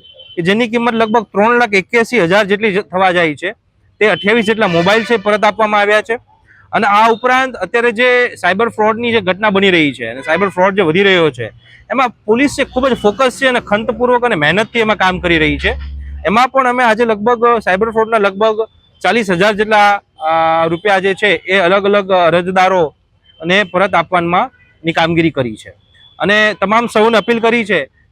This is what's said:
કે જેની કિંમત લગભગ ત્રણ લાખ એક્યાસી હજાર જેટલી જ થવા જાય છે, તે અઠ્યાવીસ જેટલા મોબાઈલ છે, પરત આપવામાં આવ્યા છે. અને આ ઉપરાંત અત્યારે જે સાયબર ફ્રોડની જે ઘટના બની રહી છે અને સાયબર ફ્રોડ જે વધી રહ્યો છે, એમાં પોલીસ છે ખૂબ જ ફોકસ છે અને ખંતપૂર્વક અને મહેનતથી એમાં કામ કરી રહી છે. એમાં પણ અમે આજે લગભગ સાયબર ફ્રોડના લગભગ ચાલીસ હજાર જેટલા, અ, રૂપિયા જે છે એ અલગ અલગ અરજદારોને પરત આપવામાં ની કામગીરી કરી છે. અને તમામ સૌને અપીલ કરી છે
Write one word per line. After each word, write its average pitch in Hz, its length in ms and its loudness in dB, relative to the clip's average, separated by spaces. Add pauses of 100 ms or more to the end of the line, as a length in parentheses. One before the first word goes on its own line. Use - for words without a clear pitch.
(360)
કે 175 60 -6
જેની 214 260 0
કિંમત 233 260 0
લગભગ 226 280 0
ત્રણ 220 360 0
લાખ 226 160 0
એક્યાસી 226 460 0
હજાર 190 240 2
જેટલી 202 280 -2
જ 190 80 -2
થવા 185 320 0
જાય 165 220 0
છે, 175 180 -8 (460)
તે 214 80 2
અઠ્યાવીસ 202 380 0
જેટલા 214 240 0
મોબાઈલ 185 360 2
છે, 233 120 0
પરત 208 280 -2
આપવામાં 208 360 0
આવ્યા 208 220 2
છે. 226 160 -6 (540)
અને 208 140 0
આ 214 240 4
ઉપરાંત 254 440 0
અત્યારે 233 380 -2
જે 247 440 0
સાયબર 190 320 -2
ફ્રોડની 220 440 -2
જે 226 80 2
ઘટના 185 300 -2
બની 196 200 2
રહી 156 220 2
છે 120 140 -10
અને 123 160 -10
સાયબર 175 260 0
ફ્રોડ 185 280 0
જે 202 60 2
વધી 165 200 2
રહ્યો 180 280 4
છે, 120 140 -10 (460)
એમાં 247 180 -2 (160)
પોલીસ 247 340 0
છે 269 60 0
ખૂબ 254 240 -2
જ 233 60 2
ફોકસ 208 480 0
છે 269 40 0
અને 247 140 0
ખંતપૂર્વક 233 640 -2
અને 233 100 0
મહેનતથી 180 440 0
એમાં 214 180 0
કામ 185 220 0
કરી 170 200 0
રહી 147 200 0
છે. 208 180 -4 (500)
એમાં 233 220 2
પણ 269 200 0
અમે 247 160 0
આજે 220 200 2
લગભગ 226 540 0
સાયબર 202 320 0
ફ્રોડના 220 280 0
લગભગ 208 500 0 (340)
ચાલીસ 196 280 0
હજાર 196 240 2
જેટલા, 208 480 2 (180)
અ, 160 460 0
રૂપિયા 185 320 0
જે 190 160 -2
છે 185 320 0
એ 185 120 0
અલગ 190 260 2
અલગ 202 260 0
અરજદારોને 180 1500 0
પરત 185 300 -2
આપવામાં 175 560 0 (340)
ની 165 80 -2
કામગીરી 165 380 0
કરી 123 260 -6
છે. 98 140 -20 (480)
અને 208 360 0
તમામ 220 320 0
સૌને 220 320 0
અપીલ 233 220 -2
કરી 226 240 0
છે 180 200 -2 (280)